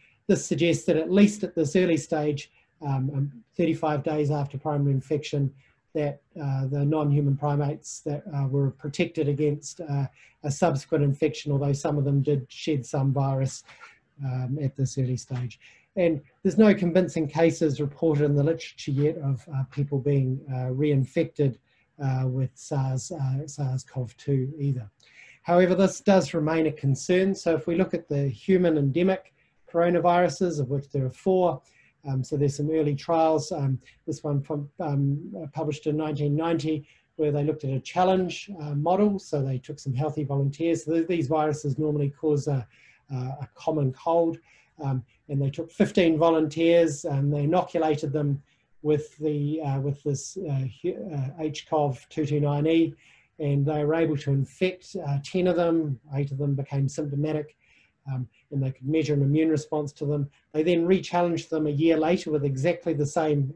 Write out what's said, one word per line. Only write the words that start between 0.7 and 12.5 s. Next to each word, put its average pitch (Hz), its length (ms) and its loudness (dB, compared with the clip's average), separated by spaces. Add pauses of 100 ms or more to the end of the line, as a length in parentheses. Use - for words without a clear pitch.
that 160 100 4
at 165 140 -2
least 208 320 6
at - 140 -6
this 156 180 0
early 180 220 4
stage, 147 560 -2 (280)
um, 139 320 -2
um, 143 200 -4 (240)
thirty-five 160 480 0
days 151 260 0
after 143 260 -4
primary 143 360 0
infection, 143 600 -2 (420)
that, 147 260 -4 (200)
uh, 135 260 -2
the 139 180 -2
non-human 143 520 2
primates 147 640 -4
that, 147 220 -6 (120)
uh, 139 120 -2
were 139 240 0
protected 160 560 -4
against, 147 540 -2
uh, 143 260 -2 (380)
a 147 60 -2
subsequent 151 520 0
infection, 143 480 0
although 143 220 0
some 147 240 -2
of 139 80 0
them 139 180 2
did 139 260 0
shed 143 360 -4